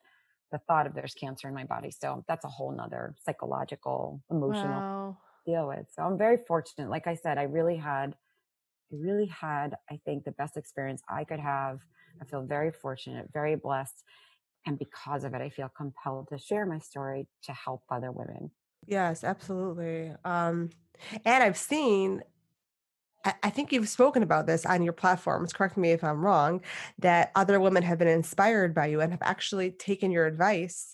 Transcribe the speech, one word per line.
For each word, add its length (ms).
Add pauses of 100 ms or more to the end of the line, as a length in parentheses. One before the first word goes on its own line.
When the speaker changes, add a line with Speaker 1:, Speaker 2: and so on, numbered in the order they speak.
(540)
Speaker 1:
the 140
thought 180
of 80
there's 200 (100)
cancer 260
in 100
my 40 (100)
body. 160 (120)
So 60 (200)
that's 160
a 120
whole 240
nother 240 (200)
psychological, 1000 (140)
emotional 440
Speaker 2:
Wow. 360 (340)
Speaker 1:
deal 220
with. 220
So 120
I'm 100 (100)
very 120 (120)
fortunate. 460
Like 160
I 120
said, 140
I 80 (120)
really 180 (160)
had, 160 (840)
I 20 (120)
really 200 (200)
had, 220 (240)
I 120
think, 200
the 180
best 140
experience 460 (180)
I 40
could 160
have. 360 (460)
I 80
feel 140 (120)
very 140 (140)
fortunate, 480
very 240 (120)
blessed. 360 (600)
And 120
because 460
of 100
it, 80
I 80
feel 200 (120)
compelled 460
to 100
share 260 (100)
my 40 (120)
story 360 (200)
to 60
help 380
other 300
women. 300 (360)
Speaker 2:
Yes, 380
absolutely. 880 (120)
Um, 460 (540)
and 200
I've 140
seen, 640 (1000)
I, 180
I 80
think 220
you've 160
spoken 340
about 240
this 180
on 180
your 100 (100)
platforms, 500
correct 240
me 160
if 120
I'm 200
wrong, 380 (440)
that 280
other 320
women 160
have 160
been 100 (140)
inspired 520
by 120
you 140
and 120
have 100 (120)
actually 380
taken 380
your 160
advice 520 (160)